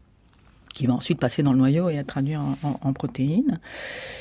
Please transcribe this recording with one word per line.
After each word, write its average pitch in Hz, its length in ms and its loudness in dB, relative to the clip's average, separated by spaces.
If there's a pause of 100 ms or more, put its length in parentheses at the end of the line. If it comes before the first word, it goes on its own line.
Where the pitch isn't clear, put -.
(760)
qui 147 100 -2
va 123 80 4
ensuite 131 240 0
passer 135 240 0
dans 139 120 6
le 127 40 6
noyau 147 320 4
et 151 60 0
être 143 100 -4
traduit 143 300 -2
en, 139 260 -2
en, 143 180 -2
en 135 140 0
protéines. 160 680 0 (600)